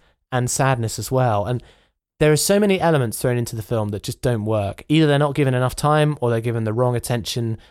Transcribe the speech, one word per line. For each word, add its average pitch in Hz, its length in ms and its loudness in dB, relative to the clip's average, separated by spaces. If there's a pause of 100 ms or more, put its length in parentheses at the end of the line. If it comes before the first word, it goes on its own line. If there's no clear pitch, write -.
(300)
and 123 180 -2
sadness 127 520 -2
as 104 100 -10
well. 120 360 2
And 123 180 -4 (560)
there 151 100 6
are 151 60 4
so 196 240 2
many 196 200 2
elements 143 400 0
thrown 123 180 0
into 117 180 -4
the 110 60 -6
film 110 260 -2
that 101 160 -6
just - 180 -8
don't 117 220 0
work. 107 440 -2
Either 156 200 4
they're 143 100 4
not 143 160 0
given 139 180 2
enough 127 220 0
time 151 460 2
or 120 100 0
they're 117 100 0
given 117 220 -2
the 110 100 -2
wrong 123 220 0
attention. 113 640 -4 (120)